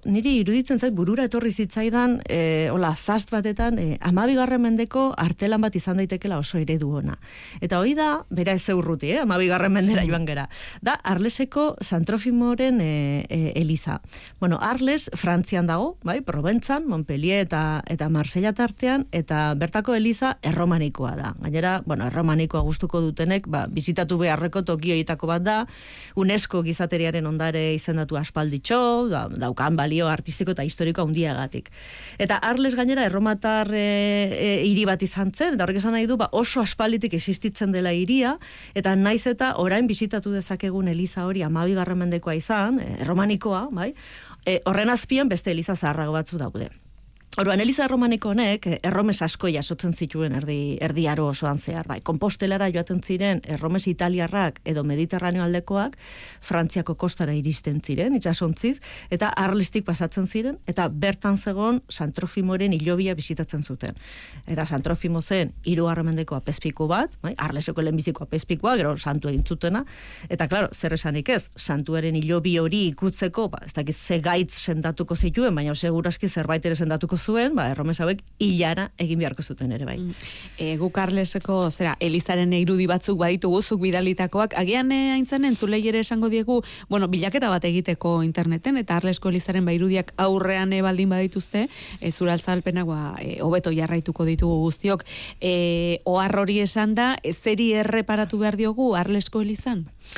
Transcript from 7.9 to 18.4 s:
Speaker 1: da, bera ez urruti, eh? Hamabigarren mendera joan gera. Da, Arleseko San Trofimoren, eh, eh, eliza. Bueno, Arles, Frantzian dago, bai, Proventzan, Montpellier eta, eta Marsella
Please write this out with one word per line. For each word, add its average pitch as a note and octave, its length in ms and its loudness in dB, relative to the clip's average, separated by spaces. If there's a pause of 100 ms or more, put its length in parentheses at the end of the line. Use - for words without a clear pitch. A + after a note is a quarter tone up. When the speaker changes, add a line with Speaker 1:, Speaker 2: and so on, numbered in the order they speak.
Speaker 1:
da, D4+ 380 0
bera F3+ 260 0
ez - 160 -2
urruti, E3 400 0
eh? C4+ 140 2
Hamabigarren F3+ 440 2
mendera F#3+ 380 4
joan E3 160 0
gera. C#3+ 220 -4 (340)
Da, B3 140 0 (100)
Arleseko A#3 760 0
San E3 240 0
Trofimoren, A#3+ 760 2
eh, D3 480 0
eh, D#3+ 280 0
eliza. D#3+ 440 -2 (400)
Bueno, F3+ 180 2
Arles, B3+ 560 0
Frantzian F3 520 0
dago, F#3+ 360 0
bai, G#3+ 200 -2
Proventzan, A3+ 640 0
Montpellier E3+ 560 0
eta, D#3 420 0
eta D#3 220 -2
Marsella F3+ 460 2